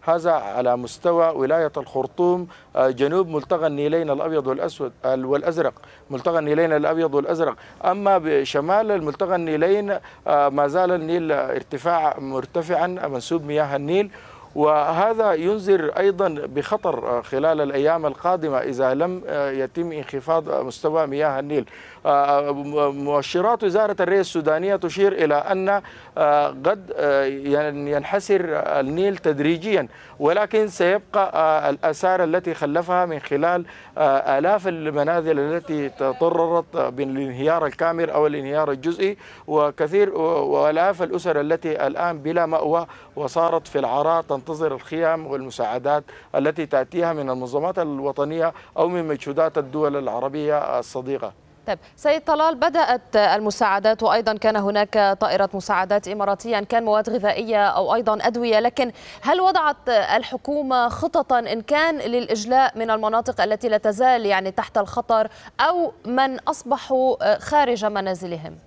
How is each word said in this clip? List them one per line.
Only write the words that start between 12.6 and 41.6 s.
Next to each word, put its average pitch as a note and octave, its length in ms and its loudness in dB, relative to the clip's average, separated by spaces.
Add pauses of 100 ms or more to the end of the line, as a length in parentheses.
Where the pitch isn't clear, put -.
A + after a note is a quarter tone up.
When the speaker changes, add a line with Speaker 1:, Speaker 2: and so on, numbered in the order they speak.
Speaker 1:
منسوب E3 580 -4
مياه D3 320 -2
النيل، F3 340 0 (440)
وهذا E3 760 2
ينذر F3+ 680 0
أيضًا F#3+ 300 2
بخطر، C#3 920 -4
آه، - 20 -2
خلال D3+ 400 0
الأيام D3 460 2
القادمة D#3 520 -2
إذا B2+ 360 0
لم، F3 320 -2
آه، C#3+ 240 -2
يتم C3+ 420 -4
انخفاض D3+ 580 -2
مستوى D3 560 0
مياه C#3 340 -2
النيل. C#3+ 300 -4 (360)
آه، C#3+ 460 4
م-، C#3+ 520 -2
مؤشرات F3 600 0
وزارة G#3 360 2
الري F#3+ 200 2
السودانية E3+ 560 0
تشير F#3 360 0
إلى D#3 220 2
أن، F#3+ 480 0 (360)
آه، D3 300 4
قد، E3 480 -2
آه، C#3+ 280 2
ين-، C#3+ 640 -2
ينحسر F#3+ 520 0 (400)
النيل F3 360 0
تدريجيًا، D#3+ 720 0 (320)
ولكن G#3 480 2
سيبقى، G3 680 0
آه، D#3 360 2
الآثار F3 540 0
التي E3+ 300 -2
خلفها F3 520 0
من D#3+ 120 -4
خلال، E3+ 480 0 (320)
آه، C#3 400 2
آلاف F#3 300 2
المنازل D#3 720 0
التي D3+ 500 -2
تضررت E3 880 0
بالانهيار C3+ 880 -2
الكامل E3 440 -2
أو D3+ 160 2
الانهيار D3 440 -2
الجزئي، E3+ 460 -2 (300)
وكثير D#3 680 2
و-، E3 80 -2
وآلاف D#3 800 2
الأسر E3+ 380 -2
التي D#3 460 -2